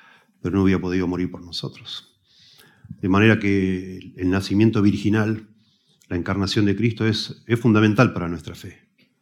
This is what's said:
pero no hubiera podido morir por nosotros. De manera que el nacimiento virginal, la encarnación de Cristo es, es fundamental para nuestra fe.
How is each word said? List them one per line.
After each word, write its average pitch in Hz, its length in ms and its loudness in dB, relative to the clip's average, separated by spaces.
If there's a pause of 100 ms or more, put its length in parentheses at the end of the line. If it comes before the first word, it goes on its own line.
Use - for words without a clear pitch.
(400)
pero 87 160 -2
no 98 60 4
hubiera 95 180 2
podido 90 260 -2
morir 90 240 -4
por 90 140 -16
nosotros. - 720 -14 (840)
De 101 100 -2
manera 104 280 6
que 95 800 -4
el 90 140 0
nacimiento 104 500 2
virginal, 107 680 0 (600)
la 90 80 -6
encarnación 95 480 -2
de 101 100 2
Cristo 110 320 -2
es, - 400 -4
es 117 140 -2
fundamental 107 540 4
para 87 120 -6
nuestra 85 280 -10
fe. - 340 -20 (340)